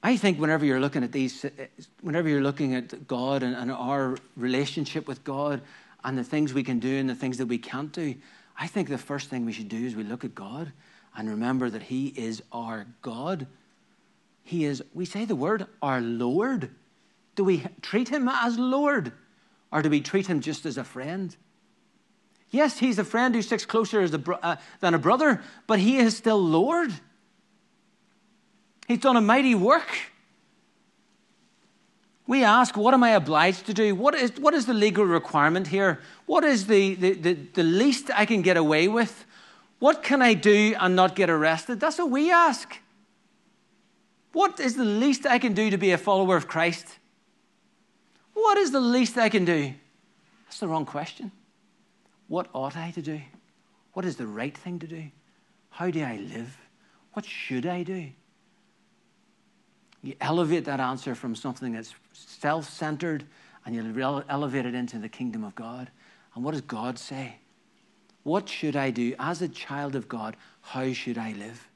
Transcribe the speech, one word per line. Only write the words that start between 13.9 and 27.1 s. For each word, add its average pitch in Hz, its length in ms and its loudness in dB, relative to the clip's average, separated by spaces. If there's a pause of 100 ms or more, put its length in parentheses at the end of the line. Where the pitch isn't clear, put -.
He 170 220 -2
is, 143 180 -4 (100)
we 175 100 -6
say 202 220 -8
the 214 100 -2
word, 185 320 -2 (140)
our 135 180 -2
Lord. 127 720 -2 (680)
Do 196 80 0
we 175 220 2 (160)
treat 240 260 -2
him 254 220 0
as 240 280 0
Lord, 254 540 0 (600)
or 156 100 0
do 156 80 2
we 147 100 4
treat 196 280 -2
him 170 120 0
just 147 260 -8
as 135 120 -6
a 131 60 -8
friend? 160 520 -10 (1120)
Yes, 285 300 2
he's 240 180 2
a 208 60 0
friend 240 320 0
who 226 60 0
sticks 202 240 -2
closer 220 340 0
as 175 140 2
a 156 60 -2
bro-, 165 220 -4
uh, 170 140 -2 (240)
than 175 140 2
a 180 60 4
brother, 247 420 4 (240)
but 214 140 2
he 226 180 4
is 226 180 6
still 220 260 2
Lord. 214 520 2 (1900)